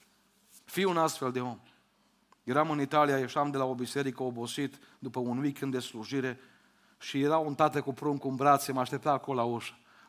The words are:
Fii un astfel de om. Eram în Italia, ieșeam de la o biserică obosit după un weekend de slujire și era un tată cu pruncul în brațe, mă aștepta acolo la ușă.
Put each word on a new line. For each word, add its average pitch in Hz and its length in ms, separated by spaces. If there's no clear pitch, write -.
Fii - 200
un 180 140
astfel 147 340
de 123 100
om. 123 180
Eram 151 260
în 147 120
Italia, 143 360
ieșeam 143 340
de 135 60
la 131 80
o 131 100
biserică 131 480
obosit 123 560
după 127 200
un 120 180
weekend 139 340
de 127 80
slujire 120 600
și - 240
era 151 160
un 151 180
tată 147 260
cu 135 120
pruncul 143 360
în 131 60
brațe, 139 360
mă 131 80
aștepta 135 320
acolo 135 260
la 120 60
ușă. 117 300